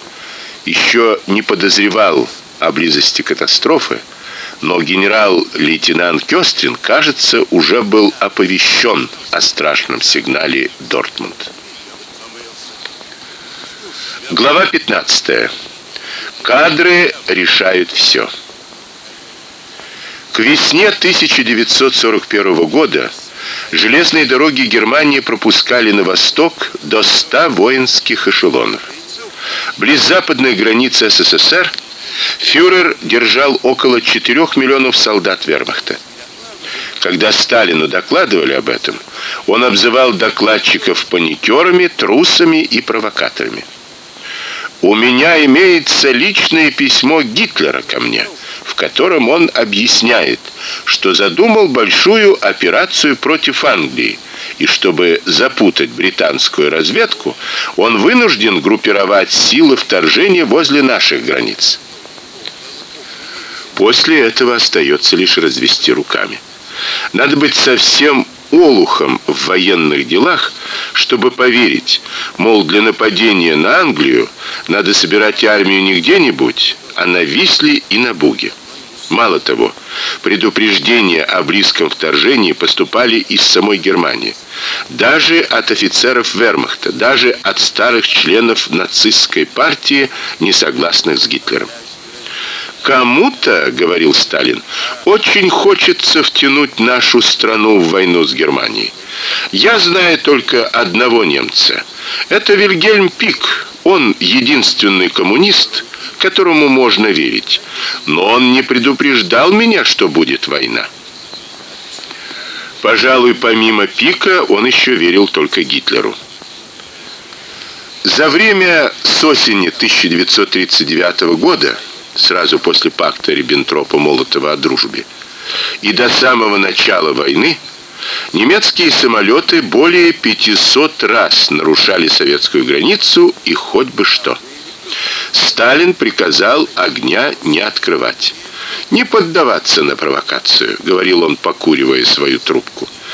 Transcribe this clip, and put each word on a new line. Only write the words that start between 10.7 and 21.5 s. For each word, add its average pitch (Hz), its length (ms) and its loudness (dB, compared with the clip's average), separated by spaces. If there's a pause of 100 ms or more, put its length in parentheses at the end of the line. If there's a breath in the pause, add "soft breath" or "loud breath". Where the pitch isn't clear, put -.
«Дортмунд». - 720 -8 (2750 loud breath)
Глава 143 360 2
пятнадцатая. 69 840 -2 (920 loud breath)
Кадры 165 720 2 (140)
решают 92 640 0
все. - 380 0 (2000 loud breath)
К - 80 -4
весне 151 520 2
тысяча 151 540 0
девятьсот 117 500 0